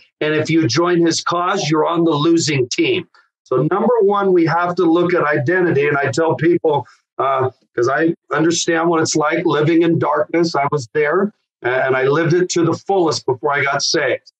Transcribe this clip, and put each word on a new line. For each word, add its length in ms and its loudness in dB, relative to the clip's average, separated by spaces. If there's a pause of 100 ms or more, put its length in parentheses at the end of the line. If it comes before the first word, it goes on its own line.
(200)
And 140 -2
if 160 -2
you 160 2
join 340 2
his 220 0
cause, 480 -2
you're 160 2
on 180 0
the 60 2
losing 580 0
team. 400 -2 (360)
So 260 0
number 320 0
one, 300 2
we 140 4
have 280 -2
to 100 0
look 300 2
at 100 0
identity. 600 0
And 100 0
I 140 -2
tell 240 0
people, 520 0 (320)
uh, 320 0 (240)
'cause 140 0
I 260 0 (180)
understand 560 0
what 120 2
it's 160 -2
like 300 0
living 360 2
in 160 2
darkness. 560 0
I 160 0
was 220 -4
there, 400 0 (300)
a-, 60 -4
and 280 0
I 120 0
lived 260 0
it 160 0
to 140 0
the 100 0
fullest 500 -2
before 280 -2
I 100 -2
got 200 -2
saved. 580 -4